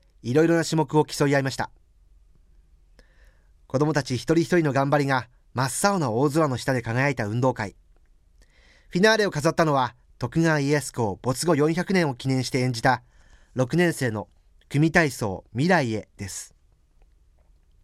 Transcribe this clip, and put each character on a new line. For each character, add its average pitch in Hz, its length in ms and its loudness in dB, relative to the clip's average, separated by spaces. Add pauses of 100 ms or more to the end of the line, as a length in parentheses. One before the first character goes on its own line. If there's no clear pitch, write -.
(240)
い 120 100 -4
ろ 151 100 6
い 165 40 4
ろ 165 80 4
な 165 100 0
種 - 100 -4
目 151 220 0
を 151 80 4
競 - 220 -2
い 143 80 2
合 139 40 4
い 135 40 -2
ま 135 80 -2
し - 40 -8
た。 - 140 -6 (2000)
子 131 120 -2
ど 147 60 4
も 156 80 0
た 147 100 0
ち 127 120 -4
一 - 80 -6
人 160 160 2
一 170 60 2
人 175 180 2
の 143 100 0
頑 135 160 2
張 147 140 2
り - 20 0
が 131 240 -2 (240)
真 127 140 -2
っ 202 240 0
青 196 80 -2
な 139 100 -2
大 127 200 2
空 156 180 2
の 127 100 -2
下 - 160 -2
で 123 80 -2
輝 123 280 0
い 139 60 -4
た 113 120 -4
運 113 120 -4
動 127 140 2
会。 107 220 -8 (1120)
フ 180 100 -2
ィ - 20 4
ナ 220 120 6
ー 220 40 2
レ 214 80 2
を 180 60 0
飾 151 200 0
っ - 40 -6
た 170 80 2
の 151 100 2
は、 127 220 0 (220)
徳 127 240 -2
川 160 180 2
家 139 120 0
康 147 200 -2
公 104 300 -4
没 127 240 -4
後 170 100 -2
四 151 180 0
百 180 200 -4
年 170 160 2
を 123 60 -6
記 131 120 -10
念 131 160 -2
し - 60 -8
て 135 100 -4
演 127 140 -2
じ 113 100 -8
た 127 200 0 (500)
六 156 240 -2
年 170 160 2
生 123 180 -4
の 107 160 -8 (400)
組 156 240 2
体 160 200 4
操 95 420 -8
未 143 160 -2
来 143 240 2
へ - 240 -8
で 98 100 -8
す。 - 260 -14 (1300)